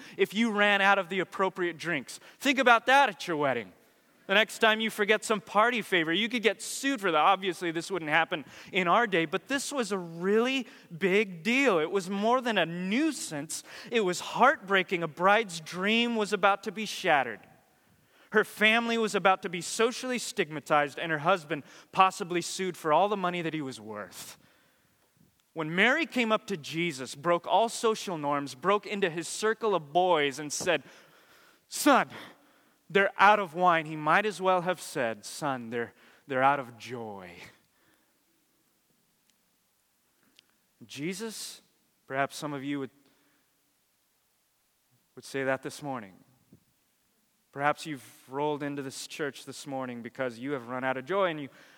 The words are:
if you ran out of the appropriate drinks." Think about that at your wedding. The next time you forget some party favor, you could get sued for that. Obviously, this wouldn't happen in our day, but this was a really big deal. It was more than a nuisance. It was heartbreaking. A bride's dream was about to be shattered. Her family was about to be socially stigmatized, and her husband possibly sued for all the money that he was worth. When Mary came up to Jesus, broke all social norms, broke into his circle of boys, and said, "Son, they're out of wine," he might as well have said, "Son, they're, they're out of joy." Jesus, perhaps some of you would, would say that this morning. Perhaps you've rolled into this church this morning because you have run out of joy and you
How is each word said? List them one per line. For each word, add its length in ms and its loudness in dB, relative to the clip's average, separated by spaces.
if 160 2
you 180 2
ran 300 4
out 180 6
of 80 -4
the 140 -2
appropriate 560 -2
drinks." 420 -6
Think 180 2
about 280 6
that 200 6
at 220 -8
your 80 -2
wedding. 340 0
The 60 0
next 260 2
time 220 4
you 80 -2
forget 340 0
some 160 0
party 420 2
favor, 300 0
you 160 0
could 160 -4
get 180 2
sued 380 -4
for 100 -2
that. 80 2
Obviously, 540 2
this 180 -6
wouldn't 220 -6
happen 320 2
in 160 2
our 180 4
day, 160 0
but 240 -4
this 240 -4
was 220 -4
a 40 -2
really 720 0
big 460 0
deal. 360 2
It 120 0
was 180 -2
more 320 2
than 160 -2
a 80 4
nuisance. 960 -4
It 120 2
was 180 0
heartbreaking. 840 2
A 60 -2
bride's 540 2
dream 560 -2
was 160 -2
about 300 2
to 100 -8
be 120 -6
shattered. 540 0
Her 120 4
family 560 2
was 160 -2
about 260 4
to 80 -8
be 100 -6
socially 600 -2
stigmatized, 800 -2
and 120 -4
her 60 0
husband 460 0
possibly 520 2
sued 340 -6
for 160 0
all 160 4
the 80 -2
money 240 -4
that 140 -4
he 80 -6
was 180 -10
worth. 560 -14
When 200 -6
Mary 320 4
came 260 -2
up 140 0
to 100 -6
Jesus, 600 -6
broke 320 0
all 220 4
social 500 -2
norms, 340 -2
broke 320 0
into 240 -2
his 180 -6
circle 460 -2
of 180 -4
boys, 460 2
and 160 -8
said, 300 0
"Son, 420 4
they're 300 4
out 220 8
of 160 -6
wine," 320 4
he 80 -8
might 320 2
as 120 -4
well 220 2
have 180 -2
said, 460 -4
"Son, 460 -6
they're, 220 -6
they're 160 2
out 160 4
of 180 -14
joy." 540 -12
Jesus, 760 -10
perhaps 320 -2
some 160 -8
of 100 -8
you 140 -4
would, 140 -8
would 100 -20
say 200 -6
that 180 -2
this 180 -12
morning. 320 -10
Perhaps 360 -2
you've 180 -10
rolled 320 -2
into 220 -6
this 240 -10
church 360 -8
this 220 -14
morning 380 -8
because 340 -6
you 140 -8
have 160 -6
run 160 -6
out 140 0
of 80 -8
joy 260 0
and 100 -8
you 80 -10